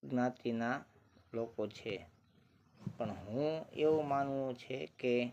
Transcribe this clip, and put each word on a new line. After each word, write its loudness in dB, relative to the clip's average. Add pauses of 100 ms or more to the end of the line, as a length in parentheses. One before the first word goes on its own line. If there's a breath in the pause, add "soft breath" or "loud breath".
જ્ઞાતિના 0 (480)
લોકો -2
છે, -6 (1000)
પણ -4 (120)
હું 0 (200)
એવું 4
માનવું 0
છે -8 (180)
કે 4 (180)